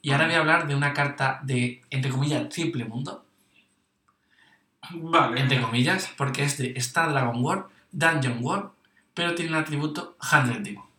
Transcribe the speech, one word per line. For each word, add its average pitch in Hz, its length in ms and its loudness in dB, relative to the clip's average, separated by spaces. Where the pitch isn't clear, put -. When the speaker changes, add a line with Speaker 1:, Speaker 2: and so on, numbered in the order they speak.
Speaker 1:
Y 143 80 0
ahora 151 140 4
voy 165 100 2
a 160 40 6
hablar 156 280 4
de 143 80 0
una 143 180 2
carta 139 500 0
de, 123 460 0
entre 131 220 -2
comillas, 135 380 0
triple 127 360 -4
mundo. 120 400 -8
Speaker 2:
Vale. 160 460 2
Speaker 1:
Entre 127 220 2
comillas, 127 560 2
porque 139 260 -2
es 143 140 0
de 127 200 -4
Star 160 340 0
Dragon 123 320 0
World, 185 220 -2
Dungeon 139 520 2
World, 196 260 -4
pero 175 220 -2
tiene 165 160 -4
el 160 60 0
atributo 151 600 -4
Hundred 123 300 2
Demon. 104 240 -10